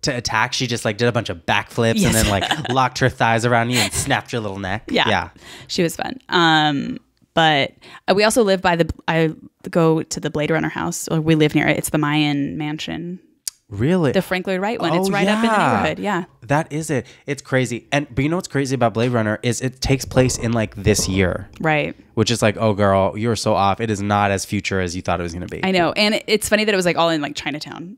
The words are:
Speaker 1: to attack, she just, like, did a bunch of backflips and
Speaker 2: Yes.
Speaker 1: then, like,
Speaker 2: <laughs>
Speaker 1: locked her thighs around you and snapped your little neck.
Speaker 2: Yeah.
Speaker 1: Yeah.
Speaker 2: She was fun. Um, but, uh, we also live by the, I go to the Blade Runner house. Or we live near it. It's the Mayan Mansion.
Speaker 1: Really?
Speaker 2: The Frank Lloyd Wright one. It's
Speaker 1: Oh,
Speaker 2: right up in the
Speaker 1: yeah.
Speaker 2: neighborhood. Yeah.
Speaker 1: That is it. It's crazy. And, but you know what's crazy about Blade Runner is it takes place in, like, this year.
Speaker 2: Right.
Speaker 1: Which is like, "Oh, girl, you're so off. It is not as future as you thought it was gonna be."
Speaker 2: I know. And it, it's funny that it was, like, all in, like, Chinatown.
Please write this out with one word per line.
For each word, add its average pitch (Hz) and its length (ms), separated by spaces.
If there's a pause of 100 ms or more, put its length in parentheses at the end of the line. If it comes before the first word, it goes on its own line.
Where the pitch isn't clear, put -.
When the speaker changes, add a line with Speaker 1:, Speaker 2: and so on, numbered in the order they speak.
Speaker 1:
to 139 120
attack, 117 380
she 131 140
just, 117 180
like, 107 120
did 120 100
a 120 40
bunch 110 180
of 85 160
backflips 113 460
and 113 100
Speaker 2:
Yes. 120 120
Speaker 1:
then, 110 160
like, 104 400
Speaker 2:
<laughs> - 0
Speaker 1:
locked 127 300
her 127 100
thighs 117 360
around 120 260
you 123 80
and 101 140
snapped - 400
your 120 80
little 98 180
neck. 98 300
Speaker 2:
Yeah. - 200
Speaker 1:
Yeah. 92 200 (380)
Speaker 2:
She - 160
was 165 120
fun. - 240 (100)
Um, 151 720 (340)
but, 156 380 (360)
uh, 196 60
we 202 100
also 220 200
live 190 180
by 180 140
the, 165 160 (160)
I 160 260 (360)
go 160 340
to - 160
the 160 100
Blade 151 220
Runner 160 180
house. - 380
Or 160 140
we 160 140
live 151 200
near 151 120
it. 151 100
It's - 120
the - 80
Mayan 147 600
Mansion. 160 600 (500)
Speaker 1:
Really? 135 420
Speaker 2:
The 180 100
Frank 185 240
Lloyd 190 160
Wright 214 180
one. 165 140
It's 190 160
Speaker 1:
Oh, - 20
Speaker 2:
right 202 160
up 214 100
in 226 120
the 220 60
Speaker 1:
yeah. 180 180
Speaker 2:
neighborhood. 104 260
Yeah. 196 240 (200)
Speaker 1:
That 143 280
is 156 200
it. 127 160 (180)
It's 139 160
crazy. 123 500
And, 143 220
but 135 100
you 147 60
know 165 60
what's - 140
crazy 135 260
about 120 180
Blade 113 180
Runner 110 300
is 120 200
it 131 200
takes 135 240
place 127 320
in, 117 140
like, 113 240
this 104 340
year. 95 400 (100)
Speaker 2:
Right. 151 360 (180)
Speaker 1:
Which 110 160
is 113 140
like, 104 160
"Oh, 110 160
girl, 98 420
you're 113 200
so 110 180
off. 98 260
It 113 80
is 104 100
not 101 300
as 98 160
future 98 340
as 90 160
you 90 60
thought 87 180
it 87 40
was 85 100
gonna 90 140
be." - 180
Speaker 2:
I 190 60
know. 175 220
And 214 200
it, - 140
it's 208 220
funny 214 160
that 214 60
it 202 40
was, 185 100
like, 170 120
all 165 120
in, 160 120
like, 143 140
Chinatown. 156 640